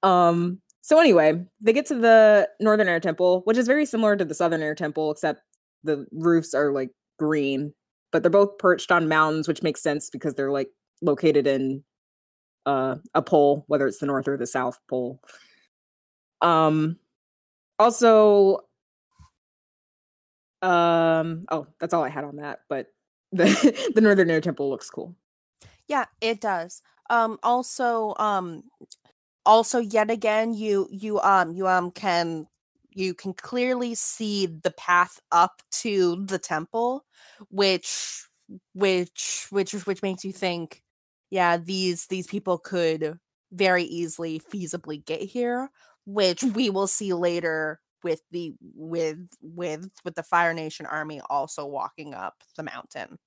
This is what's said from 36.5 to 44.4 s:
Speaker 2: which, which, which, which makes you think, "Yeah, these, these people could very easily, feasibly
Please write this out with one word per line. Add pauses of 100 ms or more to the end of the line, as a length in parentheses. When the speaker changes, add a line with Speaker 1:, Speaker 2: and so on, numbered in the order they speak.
Speaker 2:
which, (480)
which,
which, (120)
which
makes
you
think, (480)
"Yeah,
these,
these
people
could (320)
very
easily,
feasibly